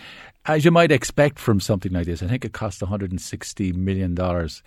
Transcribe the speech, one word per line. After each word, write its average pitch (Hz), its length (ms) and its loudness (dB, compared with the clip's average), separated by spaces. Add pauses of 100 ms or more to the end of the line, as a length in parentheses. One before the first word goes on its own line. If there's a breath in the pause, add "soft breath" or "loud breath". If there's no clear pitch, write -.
(480 loud breath)
as 151 160 2
you 160 60 6
might 170 220 6
expect 143 480 2
from 107 200 2
something 98 320 -2
like 87 140 -2
this, 85 160 -4
I 90 60 -4
think 127 180 -2
it 113 80 -8
cost 107 300 -8
a - 20 -4
hundred 98 240 -4
and 90 100 -4
sixty - 540 -6
million 95 400 -2
dollars. 87 540 -2